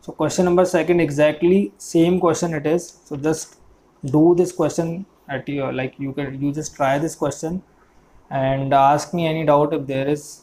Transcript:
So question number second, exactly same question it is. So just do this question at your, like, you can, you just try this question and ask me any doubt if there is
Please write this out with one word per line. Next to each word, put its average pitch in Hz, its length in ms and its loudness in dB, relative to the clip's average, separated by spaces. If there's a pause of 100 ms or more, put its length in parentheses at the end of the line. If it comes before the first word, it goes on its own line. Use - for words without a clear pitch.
So 165 100 -14
question 160 340 -2
number 180 200 4
second, 175 340 2
exactly 165 760 2
same 175 420 2
question 165 360 0
it 143 100 -6
is. 170 400 -2
So 151 100 -12
just 156 420 -4 (460)
do 156 300 4
this 175 180 2
question 165 540 -4 (240)
at 131 180 -8
your, 139 240 -4
like, 131 280 -6
you 139 120 -6
can, 135 300 -6
you 143 100 -2
just 151 240 -8
try 139 220 0
this 156 160 -4
question 160 480 -6 (720)
and 135 420 -2
ask 143 400 4
me 170 140 -2
any 160 180 -2
doubt 147 300 4
if 139 100 -4
there 135 220 -4
is - 360 -6